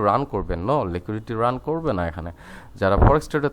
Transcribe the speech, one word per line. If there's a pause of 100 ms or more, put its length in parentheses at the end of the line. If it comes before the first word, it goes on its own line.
run
করবে।"
No,
লিকুইডিটি
রান
করবে
না
এখানে। (440)
যারা
ফরেক্স
ট্রেডার,